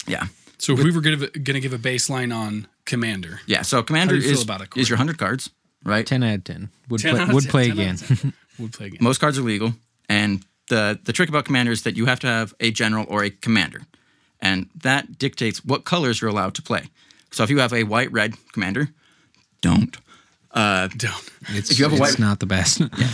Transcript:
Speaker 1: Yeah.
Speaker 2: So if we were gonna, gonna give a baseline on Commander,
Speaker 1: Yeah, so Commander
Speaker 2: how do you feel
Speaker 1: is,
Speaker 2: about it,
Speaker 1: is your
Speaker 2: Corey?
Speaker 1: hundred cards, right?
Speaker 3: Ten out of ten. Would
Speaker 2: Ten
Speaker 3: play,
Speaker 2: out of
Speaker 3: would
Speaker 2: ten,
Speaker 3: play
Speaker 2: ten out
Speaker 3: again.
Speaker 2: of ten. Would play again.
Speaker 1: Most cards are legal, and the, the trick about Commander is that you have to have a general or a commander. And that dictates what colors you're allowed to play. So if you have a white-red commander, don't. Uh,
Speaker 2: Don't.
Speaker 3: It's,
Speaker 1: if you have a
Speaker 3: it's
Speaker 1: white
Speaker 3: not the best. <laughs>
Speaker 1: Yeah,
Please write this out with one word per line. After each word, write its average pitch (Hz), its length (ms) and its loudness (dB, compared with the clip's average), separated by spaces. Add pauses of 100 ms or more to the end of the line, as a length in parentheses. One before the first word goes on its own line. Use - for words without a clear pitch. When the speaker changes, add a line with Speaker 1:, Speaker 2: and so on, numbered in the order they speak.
Speaker 1:
Yeah. - 200 -4 (320)
Speaker 2:
So - 160 0
if 131 100 4
we 170 80 6
were 170 80 2
gonna, 151 280 0
gonna 139 320 -4
give 131 120 -6
a 123 60 -6
baseline 123 560 -2
on 107 340 -6 (160)
Commander, 101 600 -4
Speaker 1:
Yeah, - 160 0
so 123 200 0
Commander 160 320 2
Speaker 2:
how - 60 2
do 131 60 0
you 139 60 2
feel 135 60 4
Speaker 1:
is, 117 60 0
Speaker 2:
about 101 160 -6
it, 98 160 -14
Speaker 1:
is 123 120 2
your 117 80 2
Speaker 2:
Corey? - 20 2
Speaker 1:
hundred 156 200 0
cards, 110 320 -2 (340)
right? 107 220 0
Speaker 3:
Ten 127 160 2
out 107 140 2
of 92 80 -8
ten. 92 260 -10 (180)
Would 113 120 -2
Speaker 2:
Ten - 140 2
Speaker 3:
play, - 60 2
Speaker 2:
out - 80 0
of 127 60 4
Speaker 3:
would 139 100 6
Speaker 2:
ten, 131 60 -4
Speaker 3:
play 127 180 4
Speaker 2:
ten 110 40 0
out 101 80 -2
Speaker 3:
again. 92 140 0
Speaker 2:
of 110 280 0
ten. 139 100 -2 (280)
Would 113 120 -8
play 107 140 -14
again. 95 140 -14
Speaker 1:
Most 123 180 2
cards 147 200 0
are 135 40 -2
legal, 113 320 0 (340)
and 104 360 0 (240)
the, 107 360 0
the 123 80 -4
trick 170 160 2
about 147 180 0
Commander 123 260 2
is 110 100 -4
that 107 140 -4
you 113 100 0
have 127 140 0
to 135 80 -4
have 113 320 -2
a 117 100 2
general 110 380 0
or 101 160 0
a 101 60 -2
commander. 104 520 0 (580)
And 92 280 0 (140)
that 139 360 0
dictates 127 460 -4
what 139 200 -2
colors 165 360 0
you're 113 100 -2
allowed 95 240 -2
to - 80 -8
play. 95 200 -4 (480)
So 113 140 0
if 113 60 0
you 143 100 4
have 120 120 2
a 113 120 0
white-red 110 500 0 (180)
commander, 107 360 -2 (720)
don't. 92 360 4 (540)
Uh, 98 460 0
Speaker 2:
Don't. 117 340 -6 (200)
Speaker 3:
It's, 101 200 -4
Speaker 1:
if 120 80 4
you 135 60 6
have 151 80 4
a 147 40 4
Speaker 3:
it's 131 40 4
Speaker 1:
white 139 180 2
Speaker 3:
not 104 220 2
the - 60 -2
best. 95 340 2
<laughs> 143 180 -2
Speaker 1:
Yeah, 123 140 4